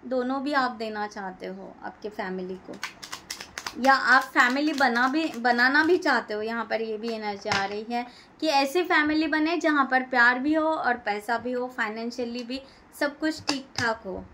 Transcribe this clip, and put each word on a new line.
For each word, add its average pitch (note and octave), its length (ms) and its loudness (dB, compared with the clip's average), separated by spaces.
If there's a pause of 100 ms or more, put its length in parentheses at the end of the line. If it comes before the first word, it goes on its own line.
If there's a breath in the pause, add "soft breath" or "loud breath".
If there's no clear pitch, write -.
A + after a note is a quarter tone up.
दोनों B3+ 380 -2
भी C#4+ 100 -2
आप B3+ 180 2
देना G#3+ 360 -6
चाहते F#3 400 -10
हो F#3+ 360 -12
आपके - 260 -12
family F#3 460 -6
को, - 180 -16 (1080)
या C4 140 8
आप B3+ 280 4
family C#4+ 500 2
बना B3+ 360 2
भी, D#4 280 0
बनाना B3 480 4
भी F4 120 6
चाहते A#3+ 380 0
हो। G#3+ 80 -4
यहाँ A3+ 220 -4
पर A3 160 -2
ये A3 180 -4
भी A#3 100 -6
एनर्जी G#3+ 400 -6
आ G3 160 2
रही G#3 260 -6
है A#3+ 160 -4 (340 loud breath)
कि D#4 60 -2
ऐसी C#4 360 2
family D#4 440 2
बने D#4 320 0
जहाँ D4 320 2
पर C4 120 2
प्यार B3 360 4
भी D4 160 0
हो D#4 140 2
और B3+ 260 0
पैसा G#3+ 440 -2
भी A#3+ 140 -4
हो, B3 160 -4
financially A#3 760 -6
भी C4 180 -8 (380 loud breath)
सब C#4+ 180 0
कुछ D#4 240 -2
ठीक C4+ 260 -4 (100)
ठाक A3+ 260 -2
हो। F#3+ 300 -8